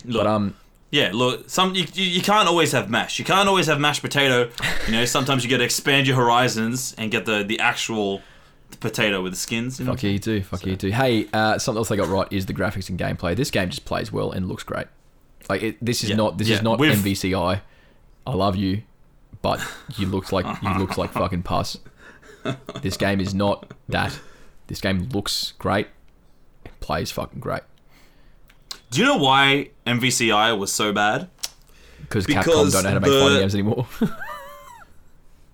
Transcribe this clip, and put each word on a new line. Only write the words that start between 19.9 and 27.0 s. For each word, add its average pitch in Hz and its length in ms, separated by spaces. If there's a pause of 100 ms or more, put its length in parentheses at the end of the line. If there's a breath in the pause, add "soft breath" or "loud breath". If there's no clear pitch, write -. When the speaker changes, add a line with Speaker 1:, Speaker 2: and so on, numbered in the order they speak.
Speaker 2:
you 95 100
look 95 260
like, 92 120 (160)
you 95 180
look 95 180
like 87 160
fucking 90 300
pus. - 340 (1040 loud breath)
This 95 160
game 98 240
is 95 120
not 101 380 (180)
that. 92 280 (500 soft breath)
This - 140
game 95 280
looks - 500
great. 98 280 (800)
It - 160
plays 80 300